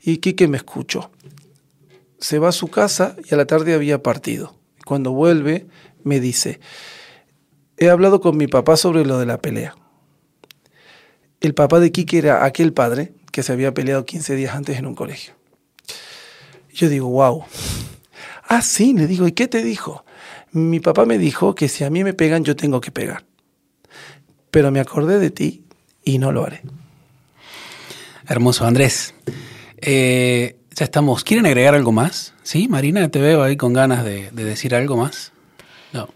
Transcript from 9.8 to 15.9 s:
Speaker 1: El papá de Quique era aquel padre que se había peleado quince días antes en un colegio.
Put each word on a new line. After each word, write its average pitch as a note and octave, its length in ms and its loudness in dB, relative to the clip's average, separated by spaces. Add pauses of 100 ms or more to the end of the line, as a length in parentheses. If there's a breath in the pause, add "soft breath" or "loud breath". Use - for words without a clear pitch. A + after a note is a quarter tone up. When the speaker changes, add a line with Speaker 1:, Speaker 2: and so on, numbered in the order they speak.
Speaker 1:
El D3+ 140 -2
papá D3+ 260 4
de E3+ 100 4
Quique E3+ 280 -2
era D3 260 2
aquel D3+ 280 0
padre B2+ 420 -2 (180)
que C#3 120 -6
se - 80 -4
había C3 200 -2
peleado C3+ 320 -2
quince C#3+ 300 -8
días C3+ 220 -6
antes C#3+ 200 -6
en B2+ 100 -8
un C3 100 -10
colegio. - 380 -14 (1400 loud breath)